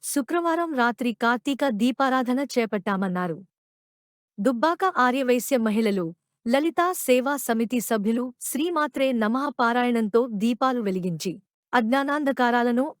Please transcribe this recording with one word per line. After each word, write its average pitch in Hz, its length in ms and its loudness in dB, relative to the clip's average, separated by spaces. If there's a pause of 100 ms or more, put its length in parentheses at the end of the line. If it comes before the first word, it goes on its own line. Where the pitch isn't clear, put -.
శుక్రవారం 330 680 -2
రాత్రి 240 400 0
కార్తీక 247 540 0
దీపారాధన 254 720 0
చేపట్టామన్నారు. 196 1000 -2 (960)
దుబ్బాక 311 580 0
ఆర్యవైశ్య 254 600 2
మహిళలు, 202 560 0 (340)
లలితా 330 440 2
సేవా 254 440 2
సమితి 233 440 -2
సభ్యులు 226 640 -2
శ్రీమాత్రే 302 680 -2
నమః 240 380 0 (100)
పారాయణంతో 233 720 2
దీపాలు 240 500 0
వెలిగించి 185 600 -4 (320)
అజ్ఞానాంధకారాలను 254 1300 2